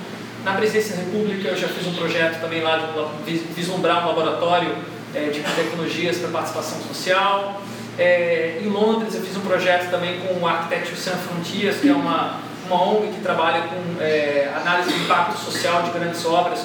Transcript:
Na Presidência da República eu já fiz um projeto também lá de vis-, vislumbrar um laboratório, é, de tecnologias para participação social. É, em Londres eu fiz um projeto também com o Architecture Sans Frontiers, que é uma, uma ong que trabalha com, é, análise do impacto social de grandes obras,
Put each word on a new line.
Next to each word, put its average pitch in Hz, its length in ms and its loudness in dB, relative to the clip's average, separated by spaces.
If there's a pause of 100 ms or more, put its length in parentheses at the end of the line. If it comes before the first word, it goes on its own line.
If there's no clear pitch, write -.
(440)
Na 190 100 0
Presidência 214 420 2
da 180 80 -2
República 196 460 0
eu 180 80 0
já 175 100 0
fiz 175 180 -4
um 170 80 -2
projeto 165 460 0
também 165 220 -2
lá 160 160 2
de 151 540 -4
vis-, 165 220 -2
vislumbrar 175 500 2
um 170 40 0
laboratório, 165 680 2 (400)
é, 151 160 0
de 147 120 -2
tecnologias 165 760 -2
para 165 120 -4
participação - 520 -4
social. 196 800 0 (360)
É, 170 640 4
em 208 60 -2
Londres 214 480 2
eu - 60 -4
fiz - 140 -6
um 196 60 -4
projeto 180 480 2
também 175 300 -2
com 185 160 -2
o 175 120 0
Architecture 170 480 -2
Sans 180 260 -2
Frontiers, 185 560 -2
que - 120 6
é 143 40 6
uma, - 480 0 (260)
uma 180 160 2
ong 208 240 2
que - 140 -6
trabalha 175 420 0
com, 170 360 -6
é, 147 560 2
análise 165 360 0
do 170 120 0
impacto 175 360 2
social 170 420 0
de 170 80 -2
grandes 170 340 -2
obras, 170 420 2